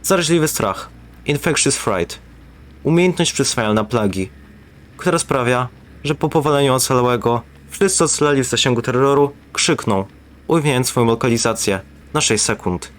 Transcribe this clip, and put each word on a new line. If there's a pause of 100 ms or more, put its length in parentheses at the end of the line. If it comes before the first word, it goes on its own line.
Zaraźliwy
strach, (360)
Infectious
Fright. (640)
Umiejętność
przyswajalna
plagi, (680)
która
sprawia, (360)
że
po
powaleniu
ocalałego (280)
wszyscy
ocalali
w
zasięgu
terroru (220)
krzykną, (420)
ujawniając
swoją
lokalizację (340)
na
sześć
sekund.